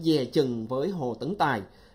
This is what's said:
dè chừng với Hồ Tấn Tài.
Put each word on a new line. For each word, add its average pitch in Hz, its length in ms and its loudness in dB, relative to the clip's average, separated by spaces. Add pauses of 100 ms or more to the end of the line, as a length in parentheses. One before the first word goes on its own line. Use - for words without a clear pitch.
dè 156 220 4
chừng 120 420 0
với 131 220 -2
Hồ 143 260 -4
Tấn 143 200 -6
Tài. 143 260 2 (340)